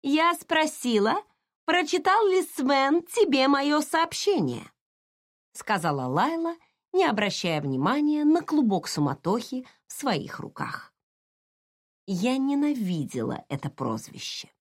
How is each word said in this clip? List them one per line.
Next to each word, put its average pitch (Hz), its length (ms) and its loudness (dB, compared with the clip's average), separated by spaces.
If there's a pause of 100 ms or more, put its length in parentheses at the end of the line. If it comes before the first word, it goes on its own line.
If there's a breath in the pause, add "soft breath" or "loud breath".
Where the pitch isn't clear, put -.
«Я 320 320 2
спросила, 302 880 0 (400)
прочитал 370 640 2
ли 370 160 4
Свен 277 640 2
тебе 277 440 4
мое 285 320 2
сообщение», 320 880 -2 (840)
сказала 151 540 -2
Лайла, 330 500 0 (360 soft breath)
не 370 120 4
обращая 190 580 0
внимания 269 600 0
на 320 180 4
клубок 226 440 0
суматохи 190 800 -4 (200 loud breath)
в - 60 -20
своих - 480 -6
руках. - 520 -10 (1120)
Я 196 300 0
ненавидела 254 1120 -2
это 143 220 -6
прозвище. - 920 -8